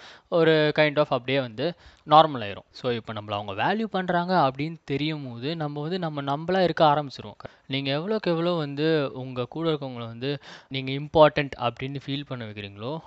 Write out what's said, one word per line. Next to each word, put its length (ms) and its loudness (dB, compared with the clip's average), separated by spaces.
ஒரு 460 4
kind 220 2
of 120 2
அப்படியே 320 0
வந்து 340 -6
நார்மல் 420 8
ஆயிரும். 220 -10
So, 220 -4
இப்ப 200 -6
நம்மள 180 -10
அவங்க 220 -4
வேல்யூ 320 -2
பண்றாங்க 500 -2
அப்படின்னு 500 0
தெரியும் 480 -4
போது, 240 -6
நம்ம 240 -6
வந்து 180 -6
நம்ம 240 -6
நம்மளா 400 0
இருக்க 220 4
ஆரம்பிச்சிருவோம். 520 0
நீங்க 240 -4
எவ்வளவுக்கு 400 -2
எவ்வளவு 260 0
வந்து 580 0
உங்க 320 -6
கூட 240 -4
இருக்கவங்கள 360 -6
வந்து 320 -6
நீங்க 240 -4
இம்பார்ட்டன்ட் 640 4
அப்படின்னு 480 -4
ஃபீல் 200 -6
பண்ண 180 -10
வைக்கிறீங்களோ, 640 -10